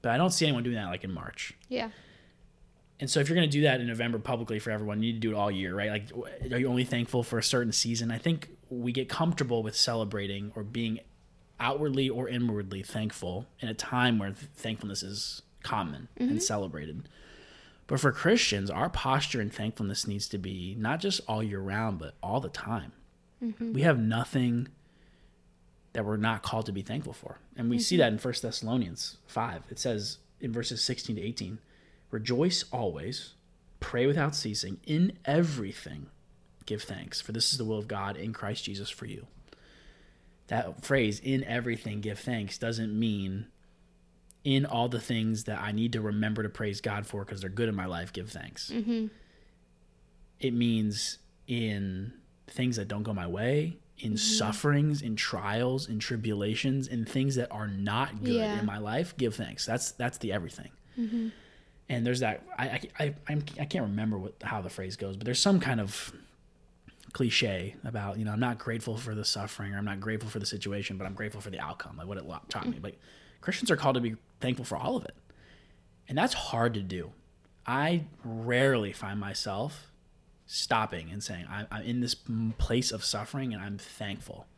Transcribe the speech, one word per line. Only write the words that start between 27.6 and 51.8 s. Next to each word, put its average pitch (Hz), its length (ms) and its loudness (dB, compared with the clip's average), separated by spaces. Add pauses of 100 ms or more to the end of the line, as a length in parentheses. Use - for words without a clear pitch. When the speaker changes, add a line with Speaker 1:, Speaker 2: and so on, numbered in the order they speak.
Speaker 1:
we 120 100 4
see 143 160 4
Speaker 2:
Mm-hmm. 170 60 8
Speaker 1:
that 117 120 8
in 107 60 2
First 123 240 -2
Thessalonians 110 760 -2 (100)
five. 110 420 -4
It 107 100 -10
says 104 400 -2 (200)
in 120 140 -4
verses 117 280 -2
sixteen 123 360 -2
to 87 40 -4
eighteen, 104 380 -4 (500)
"Rejoice 127 640 2
always, 98 600 -4 (460)
pray 127 280 2
without 147 280 4
ceasing, 104 500 -2
in 170 280 4 (120)
everything 123 840 0 (580)
give 104 180 -4
thanks, - 380 -6
for - 100 -10
this 113 200 2
is 131 60 2
the 117 80 -2
will 110 120 0
of 104 100 -4
God 98 300 -2
in 107 160 -6
Christ - 320 -4
Jesus 98 240 -6
for - 160 -10
you." 110 220 -10 (1200)
That 107 380 -2
phrase, 113 340 4
"In 131 240 2
everything 113 580 -2
give 104 180 -4
thanks," 110 380 -4
doesn't 113 400 -2
mean 101 500 0 (960)
in 135 220 4
all 120 240 2
the 120 100 0
things 110 460 0
that 104 160 -4
I 104 100 -2
need 117 220 2
to 113 80 0
remember 107 420 0
to 104 60 -2
praise 104 320 -4
God 104 240 -2
for 101 180 -6
'cause 98 180 -8
they're 95 80 -6
good 113 200 2
in 104 60 0
my 92 100 -2
life, 87 260 -4
give 92 180 -8
thanks. - 400 -10
Speaker 2:
Mm-hmm. 226 380 0 (1300)
Speaker 1:
It 131 140 2
means 110 680 2 (280)
in 104 640 -2 (340)